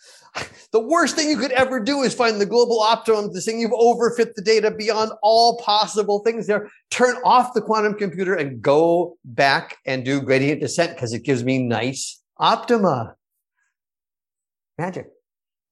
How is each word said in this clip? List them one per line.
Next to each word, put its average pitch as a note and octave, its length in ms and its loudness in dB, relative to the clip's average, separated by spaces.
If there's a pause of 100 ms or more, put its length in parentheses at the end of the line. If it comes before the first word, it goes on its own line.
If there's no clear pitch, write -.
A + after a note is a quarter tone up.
(720)
The A3 80 4
worst C#4 360 0
thing D4+ 140 -2
you D4+ 80 2
could B3 140 -2
ever C4 280 0
do C4+ 220 -2
is A#3+ 140 0
find A3 260 0
the G3+ 60 2
global A3+ 320 2
optimum, G#3+ 540 0
the F3+ 80 -8
thing A3+ 180 -4
you've A3+ 120 -2
overfit A3+ 640 2
the G#3 80 -14
data G#3+ 300 2
beyond G#3+ 400 -2 (100)
all A3+ 380 4
possible G#3 600 0
things A3+ 280 -4
there. G#3 200 -2 (220)
Turn B3 340 2
off A#3+ 300 4
the G#3+ 80 0
quantum G#3+ 320 0
computer F#3+ 400 -4
and C#3 260 -4
go E3+ 640 2
back C#3 640 0
and C3 180 -4
do C#3 180 -2
gradient C3+ 400 0
descent E3 360 -4
'cause A#2 160 -6
it B2 100 -8
gives B2+ 200 0
me C3 180 0
nice A#2+ 580 -4 (180)
optima. F#3 800 0 (1600)
Magic. E3 260 -8 (680)